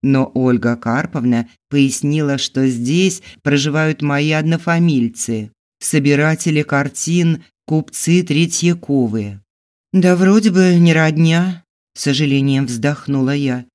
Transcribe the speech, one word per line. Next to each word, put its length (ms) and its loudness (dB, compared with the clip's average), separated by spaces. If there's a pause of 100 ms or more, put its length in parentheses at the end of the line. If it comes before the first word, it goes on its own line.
Но 300 2
Ольга 420 0
Карповна 720 -2 (220)
пояснила, 680 0
что 300 -2
здесь 540 0 (220)
проживают 580 -2
мои 300 0
однофамильцы, 1200 -2 (260)
собиратели 840 0
картин, 800 -2 (200)
купцы 580 0
Третьяковы. 1160 -2 (540)
«Да 240 4
вроде 340 4
бы 240 4
не 160 6
родня», 720 0 (320)
с 60 -14
сожалением 640 0
вздохнула 680 -4
я. 300 -4 (120)